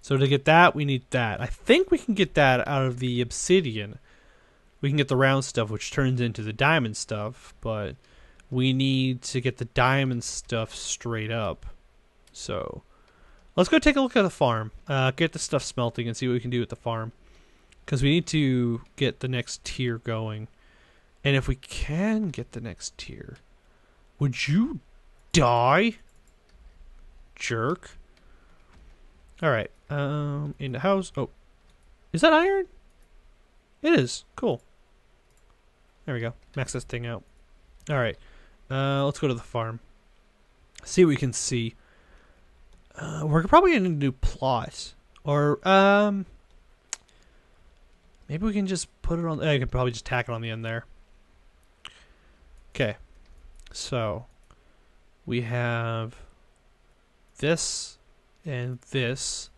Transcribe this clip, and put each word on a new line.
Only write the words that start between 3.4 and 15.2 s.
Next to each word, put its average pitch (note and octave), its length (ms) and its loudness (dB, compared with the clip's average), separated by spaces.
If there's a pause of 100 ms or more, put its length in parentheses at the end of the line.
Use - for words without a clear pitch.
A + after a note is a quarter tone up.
We C#3 80 -2
can C#3+ 80 0
get C#3+ 120 2
the C3+ 80 0
round C3+ 280 4
stuff, A2+ 260 -2
which G#2+ 200 -6
turns C3 320 0
into A2+ 200 -4
the A2 120 -6
diamond C3+ 420 0
stuff, - 640 -8
but G#2 360 -6 (540)
we B2+ 220 2
need C3 500 0
to - 180 -4
get C#3 180 -4
the A#2+ 80 -6
diamond C3 580 2
stuff - 500 -6
straight A2 560 -6
up. A2 360 -4 (680)
So - 500 -10 (760)
let's F3+ 120 4
go D#4 100 4
take D4 180 4
a C#4 40 2
look C4 160 0
at A3+ 60 4
the F3+ 80 2
farm. A2+ 420 0 (160)
Uh, C3+ 220 2
get D#3+ 220 -2